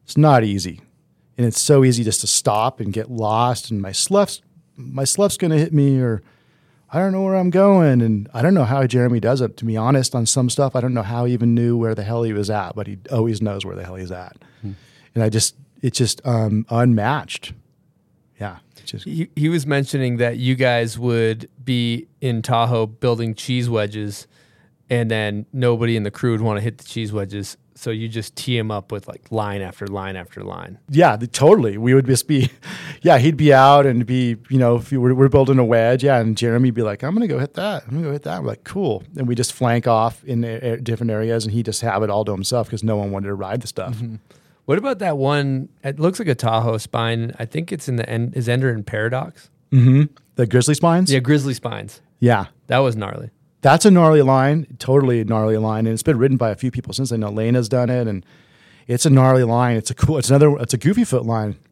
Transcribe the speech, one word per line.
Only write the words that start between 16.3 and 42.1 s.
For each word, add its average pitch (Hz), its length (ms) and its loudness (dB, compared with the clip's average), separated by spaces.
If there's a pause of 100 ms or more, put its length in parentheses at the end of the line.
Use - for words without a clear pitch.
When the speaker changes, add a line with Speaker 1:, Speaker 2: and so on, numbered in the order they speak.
Speaker 1:
unmatched. 120 840 0 (880)
Yeah. 98 180 -10 (200)
It's - 140 -18
just 107 140 -14
Speaker 3:
He, 160 300 -6
he 151 140 0
was 156 180 -2
mentioning 135 500 -2
that 120 200 0
you 127 180 0
guys 120 420 0
would 117 500 -2 (160)
be 120 440 -2 (140)
in 120 200 -2
Tahoe 117 460 0
building 113 480 -4
cheese 123 340 -4
wedges, 104 560 -6 (640)
and 120 220 0
then 107 420 -4
nobody 117 420 0
in 110 80 -2
the 101 80 -4
crew 127 200 -4
would 110 100 -2
wanna 107 200 -2
hit 110 180 -8
the - 60 -20
cheese 107 280 -8
wedges. 101 420 -8 (200)
So - 160 -10
you 113 180 -8
just 110 260 -10
tee 123 220 -4
him 110 140 -4
up 101 200 -8
with, 101 160 -12
like, - 240 -18
line 104 300 -4
after 92 260 -12
line 95 300 -10
after 90 260 -16
line. 90 360 -16 (100)
Speaker 1:
Yeah, 143 260 2
the, 117 120 -8
totally. 135 500 4
We 120 160 2
would 131 140 6
just 127 200 0
be, 131 220 2 (260)
<laughs> - 260 -18
yeah, 165 180 6
he'd 147 180 4
be 147 160 6
out 139 320 8
and 123 200 0
be, 123 300 -2 (140)
you 135 80 0
know, 120 180 4
if 117 160 -4
you 135 80 -2
were, 123 160 4
we're 135 140 6
building 135 300 4
a 127 60 4
wedge, 117 380 2
yeah, 135 160 4
and 110 180 0
Jeremy'd 120 360 0
be 120 80 -2
like, 107 220 -4
"I'm 156 100 -4
gonna 226 140 0
go 135 120 -2
hit 139 140 -6
that. 185 300 -6
I'm 113 80 -12
gonna 156 160 -4
go 139 40 -6
hit 143 120 -8
that." - 180 -8
We're 123 80 -6
like, - 160 -12
"Cool." 147 380 -4 (140)
And 127 120 -4
we 120 60 0
just 117 180 -2
flank 120 340 0
off 113 380 0
in 117 180 -4
a-, 117 300 -6
a-, 117 40 -6
different 117 340 -4
areas, 110 340 -2
and 104 80 -4
he'd 113 140 -2
just 107 140 -6
have 107 220 -2
it 104 60 -2
all 104 160 0